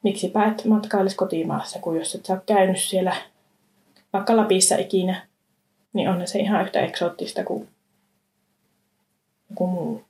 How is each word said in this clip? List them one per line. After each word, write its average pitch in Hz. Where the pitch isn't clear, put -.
Miksipä 208
et 220
matkailisi 208
kotimaassa, 165
kun 165
jos 165
et -
sä 185
oo 190
käynyt 190
siellä 185
vaikka 202
Lapissa 202
ikinä, 185
niin 185
on 180
se 202
ihan 196
yhtä -
eksoottista -
kuin -
joku -
muu. 175